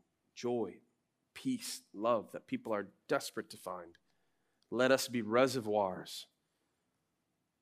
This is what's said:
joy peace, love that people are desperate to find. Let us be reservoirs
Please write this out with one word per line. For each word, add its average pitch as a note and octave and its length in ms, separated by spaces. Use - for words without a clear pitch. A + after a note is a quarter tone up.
joy A#2+ 380
peace, - 480
love G#2+ 400
that - 140
people A#2 260
are G2+ 160
desperate - 420
to - 60
find. F2 420
Let B2 200
us C3 180
be A#2+ 140
reservoirs G#2+ 1040